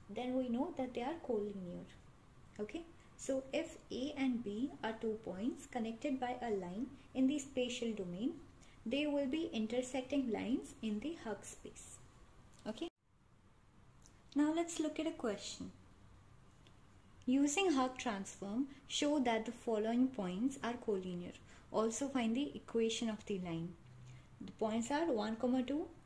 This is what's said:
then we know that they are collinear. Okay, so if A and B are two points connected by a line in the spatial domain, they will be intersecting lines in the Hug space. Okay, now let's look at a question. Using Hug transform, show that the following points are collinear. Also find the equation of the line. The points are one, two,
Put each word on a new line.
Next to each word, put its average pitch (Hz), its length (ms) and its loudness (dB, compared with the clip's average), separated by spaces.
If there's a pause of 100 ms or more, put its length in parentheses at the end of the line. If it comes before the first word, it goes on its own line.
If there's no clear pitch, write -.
then 247 260 -2
we 254 140 2
know 269 280 0
that 254 160 -2
they 233 80 -2
are 285 140 -2 (100)
collinear. 196 600 -2 (760)
Okay, 214 220 -6 (340)
so 269 280 0 (100)
if - 240 -2 (120)
A 262 280 -2
and 254 260 2
B 214 280 -2 (120)
are 220 160 -2
two 220 240 0
points 196 420 -4
connected 240 540 -2
by 247 220 0
a 233 80 -2
line 190 380 0 (260)
in 262 140 6
the 294 120 4
spatial 240 520 0
domain, 196 400 -2 (540)
they 277 200 2
will 285 220 4
be 320 240 0
intersecting 254 800 0
lines 208 500 0
in 214 200 0
the 320 240 -4
Hug 208 180 -4
space. - 540 -14 (680)
Okay, 226 220 -6 (1500)
now 294 200 4
let's 339 260 0
look 311 180 0
at 320 100 0
a 320 40 2
question. - 600 -4 (1500)
Using 285 480 6
Hug 262 240 4
transform, 202 680 -2 (200)
show 294 320 4
that 226 260 4
the 233 60 -2
following 233 560 4
points 214 560 0
are 233 100 0 (140)
collinear. 185 460 -2 (380)
Also 226 360 2
find 233 280 2
the 285 200 0
equation 226 540 2
of 214 160 -6
the 202 140 -2
line. 170 340 -2 (640)
The - 140 -10
points 226 360 0
are 302 160 2
one, 220 300 2 (300)
two, 285 220 0 (180)